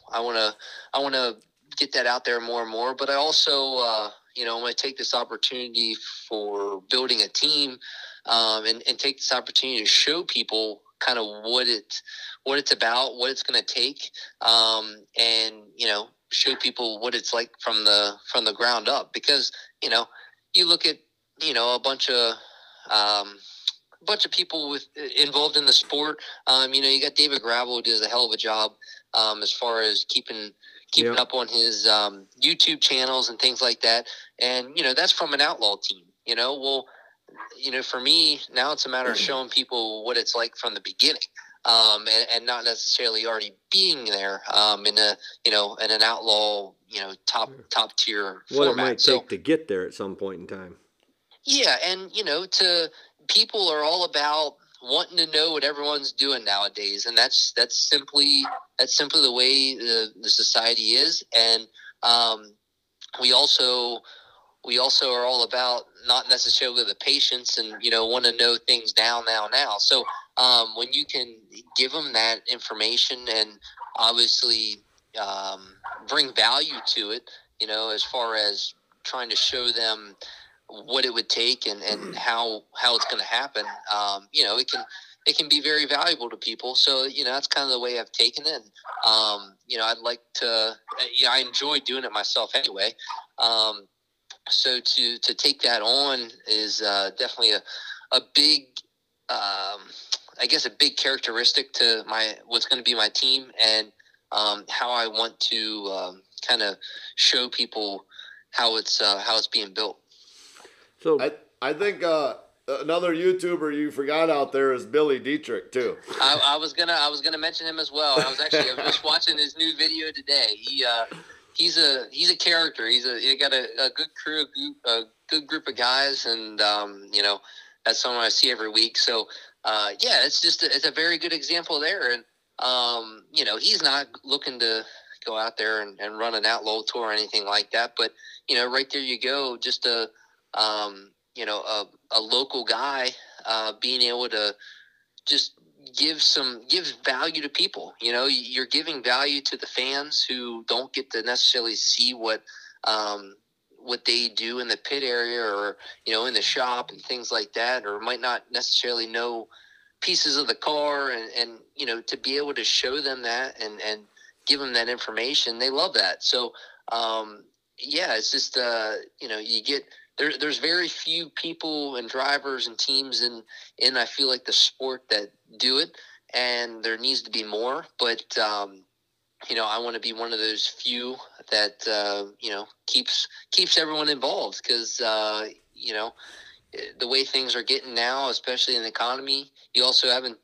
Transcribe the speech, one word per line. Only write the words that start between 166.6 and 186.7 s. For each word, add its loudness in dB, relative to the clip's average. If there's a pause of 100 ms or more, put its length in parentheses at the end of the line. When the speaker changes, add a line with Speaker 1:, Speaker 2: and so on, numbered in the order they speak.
Speaker 1:
um, -4 (340)
yeah, -2
it's -2
just, -2
uh, 0 (260)
you -10
know, -6
you -2
get -2 (380)
there, 0
there's -2
very 0
few -6
people -6
and -6
drivers -2
and -10
teams 0
in, -4 (360)
in, 2
I 2
feel -2
like, -2
the -2
sport 2
that 0 (260)
do 2
it, -4 (340)
and -2
there -2
needs -2
to -18
be -4
more. -4 (120)
But, -2
um, -2 (640)
you -2
know, 2
I -2
wanna -4
be -6
one -6
of -4
those -2
few -6 (340)
that, -2
uh, -2 (120)
you -8
know, -8 (180)
keeps, 0 (240)
keeps 2
everyone 2
involved -2
'cause, -2
uh, 0 (260)
you -10
know, -4 (840)